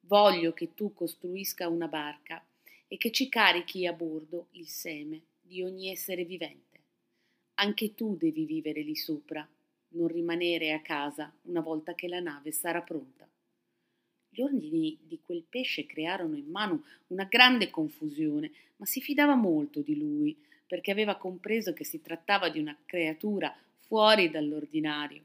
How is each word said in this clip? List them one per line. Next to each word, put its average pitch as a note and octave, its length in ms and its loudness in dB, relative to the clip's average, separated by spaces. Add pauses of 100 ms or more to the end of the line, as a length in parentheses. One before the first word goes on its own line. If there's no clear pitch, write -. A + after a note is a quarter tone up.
Voglio F#3 540 8
che - 200 -8
tu G3+ 180 -4
costruisca F3+ 760 -6
una E3+ 180 0
barca D#3 580 -8 (440)
e - 80 -10
che A3+ 160 -2
ci C4 160 0
carichi F3+ 580 2
a F3 60 -2
bordo E3 600 -8
il E3+ 140 -18
seme D#3 560 -10 (180)
di F3+ 220 -10
ogni F#3+ 260 -6
essere F#3 360 -6
vivente. E3+ 560 -12 (760)
Anche G#3 360 0
tu G#3+ 220 -4
devi D#3+ 300 0
vivere D3+ 360 -4
lì D3+ 140 -4
sopra, D3+ 520 -8 (420)
non E3 180 0
rimanere E3+ 640 0
a D3+ 100 -4
casa D3 500 -6 (100)
una E3+ 180 -4
volta D#3+ 340 -6
che F3 140 -8
la F3 100 -6
nave D3+ 320 -8
sarà E3+ 320 -2
pronta." C#3+ 480 -10 (1040)
Gli A#3+ 80 -4
ordini D#3+ 640 -2
di E3 180 -14
quel F3 240 -8
pesce B3 380 -6
crearono E3 500 -4
in C#3+ 140 -10
Manu F#3 320 -2 (260)
una F#3 140 -4
grande A#3 480 6
confusione, D3+ 800 -4 (280)
ma G#3 60 -14
si - 160 -4
fidava D4 360 4
molto D#3 440 2
di D3 160 0
lui, D3 400 0 (300)
perché F3+ 240 -4
aveva G3+ 240 2
compreso G3+ 580 -4
che D3 120 -8
si - 180 -10
trattava F#3 460 0
di D#3+ 100 -2
una D3+ 260 -4
creatura E3+ 720 -2 (220)
fuori G#3+ 520 6
dall'ordinario. D3+ 960 -4